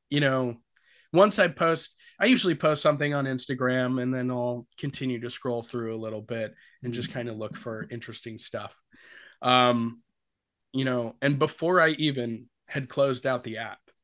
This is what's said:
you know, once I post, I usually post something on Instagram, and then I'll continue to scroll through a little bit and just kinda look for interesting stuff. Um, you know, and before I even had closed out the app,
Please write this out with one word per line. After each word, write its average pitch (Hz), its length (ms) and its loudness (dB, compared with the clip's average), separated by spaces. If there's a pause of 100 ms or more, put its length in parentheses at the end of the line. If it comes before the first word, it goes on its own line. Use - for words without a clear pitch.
(100)
you 143 100 0
know, 131 360 0 (560)
once 196 260 6
I 180 100 6
post, 165 480 -2 (240)
I 202 60 4
usually 196 280 4
post 151 280 2
something 147 320 2
on 139 100 0
Instagram, 127 800 0
and 127 120 0
then 127 160 -2
I'll 123 360 -4 (120)
continue 131 420 -4
to 120 100 -8
scroll 120 320 -4
through 113 320 -6
a 110 80 -6
little 110 180 -8
bit 110 340 -6 (280)
and 120 100 -6
just 120 200 -6
kinda 120 200 -6
look 107 240 -8
for 110 340 -10
interesting 113 480 -12
stuff. - 360 -10 (680)
Um, 123 600 4 (720)
you 131 120 -2
know, 123 380 -2
and 143 160 2
before 165 420 2
I 160 100 6
even 135 580 -2 (180)
had 135 220 -6
closed 135 380 0
out 127 180 0
the 110 140 -8
app, 110 220 -10 (240)